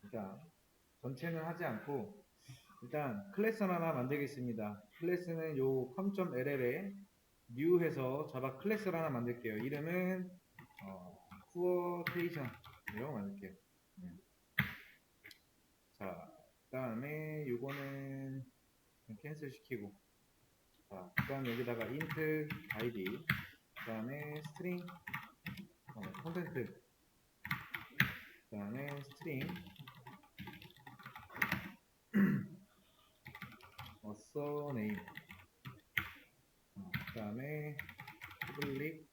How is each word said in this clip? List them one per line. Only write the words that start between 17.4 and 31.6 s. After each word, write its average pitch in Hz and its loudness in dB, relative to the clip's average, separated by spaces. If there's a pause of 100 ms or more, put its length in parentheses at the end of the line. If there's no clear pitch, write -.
요거는 135 -2 (640)
그냥 107 -8
캔슬 151 -6
시키고, 104 -4 (960)
자, 92 -10
그다음 135 4
여기다가 117 2
int 156 4 (260)
아이디, 110 0 (720)
그다음에 143 -4
스트링, 180 -2 (1160)
어, 107 -8 (220)
콘텐트, 160 -2 (1700)
그다음에 110 -4 (160)
스트링, 143 -4 (2750)